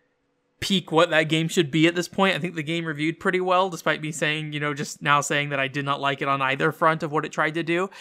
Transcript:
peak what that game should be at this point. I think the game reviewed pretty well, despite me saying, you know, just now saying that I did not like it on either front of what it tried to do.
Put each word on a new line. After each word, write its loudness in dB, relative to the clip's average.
peak -2
what 6
that 4
game 0
should 2
be 4
at 2
this -2
point. 2
I -8
think -6
the -6
game -4
reviewed -4
pretty 0
well, 2
despite -2
me -6
saying, -4
you -6
know, -2
just -10
now 4
saying -2
that -2
I 0
did -4
not -2
like -2
it 0
on 0
either 0
front 2
of -4
what 0
it -10
tried 0
to -2
do. 0